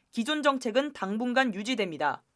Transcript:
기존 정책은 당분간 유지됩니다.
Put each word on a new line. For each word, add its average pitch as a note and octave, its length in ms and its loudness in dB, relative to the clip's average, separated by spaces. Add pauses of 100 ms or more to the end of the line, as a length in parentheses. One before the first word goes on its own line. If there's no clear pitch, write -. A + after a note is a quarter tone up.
(120)
기존 C#4+ 320 -2
정책은 C4+ 480 2
당분간 A#3+ 640 0
유지됩니다. F#3 680 -2 (120)